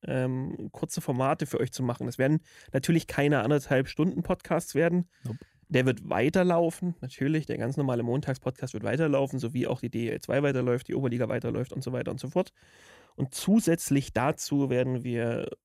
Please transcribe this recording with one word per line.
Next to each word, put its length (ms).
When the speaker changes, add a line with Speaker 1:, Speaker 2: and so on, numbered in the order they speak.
Speaker 1:
ähm, 680
kurze 280
Formate 460
für 140
euch 120
zu 100
machen. 240
Das 120
werden 220
natürlich 340
keine 360
anderthalb 460
Stunden 340
Podcasts 520
werden. 340
Speaker 2:
Nope. 140
Speaker 1:
Der 180
wird 240
weiterlaufen, 880
natürlich. 460
Der 100
ganz 220
normale 240
Montagspodcast 720
wird 100
weiterlaufen, 540
sowie 280
auch 140
die 100
D 200
L 100
zwei 220
weiterläuft, 460
die 60
Oberliga 340
weiterläuft 440
und 100
so 100
weiter 180
und 100
so 80
fort. 240
Und 180
zusätzlich 800
dazu 580
werden 340
wir 440